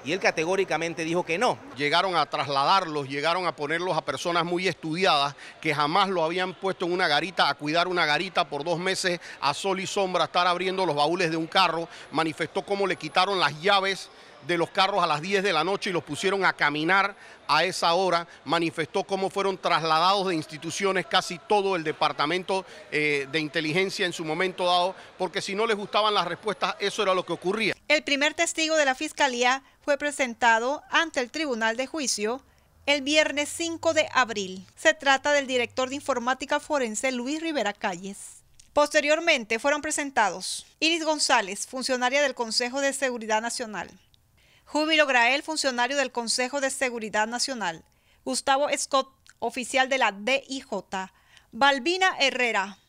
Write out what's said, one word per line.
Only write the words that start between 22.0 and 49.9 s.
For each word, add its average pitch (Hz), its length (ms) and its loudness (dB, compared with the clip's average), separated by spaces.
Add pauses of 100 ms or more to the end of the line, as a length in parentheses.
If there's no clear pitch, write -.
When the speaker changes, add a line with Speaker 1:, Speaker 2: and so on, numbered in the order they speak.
Speaker 2:
eh, 147 400 0
de 156 100 -2
inteligencia 165 680 -2
en 175 80 -2
su 175 100 -8
momento 180 420 -2
dado, 180 300 2 (220)
porque 180 240 -4
si 202 120 -6
no 214 120 0
les 226 100 2
gustaban 208 380 0
las 185 120 2
respuestas, 180 540 -4
eso 202 240 -2
era 190 100 4
lo 180 120 0
que 170 80 -4
ocurría. 190 420 -2 (140)
Speaker 3:
El 302 140 2
primer 294 320 0
testigo 320 420 0
de 294 80 4
la 269 100 2
Fiscalía 262 680 0 (180)
fue 285 160 0
presentado 247 840 0 (100)
ante 320 280 0
el 247 100 -4
Tribunal 226 460 -2
de 262 120 -4
Juicio 240 540 -4 (440)
el 285 160 2
viernes 294 480 2
cinco 330 440 -2
de 311 200 2
abril. 202 520 -2 (120)
Se 320 160 4
trata 277 400 2
del 285 140 2
director 254 420 0
de 262 60 -8
informática 262 680 -2
forense, 269 500 -2
Luis 262 300 -4
Rivera 285 320 -2
Calles. 196 720 -8 (280)
Posteriormente 294 880 2
fueron 285 220 2
presentados 269 840 -2 (140)
Iris 320 240 2
González, 262 640 0
funcionaria 254 540 0
del 269 140 0
Consejo 240 440 -4
de 277 140 0
Seguridad 226 480 -2
Nacional, 226 480 -6 (760)
Júbilo 311 400 2
Grael, 262 380 2
funcionario 269 520 -2
del 262 160 0
Consejo 247 480 -4
de 269 100 -2
Seguridad 220 560 -2
Nacional, 233 600 -6 (400)
Gustavo 269 420 0 (100)
Scott, 269 320 0 (300)
oficial 254 480 -2
de 269 100 0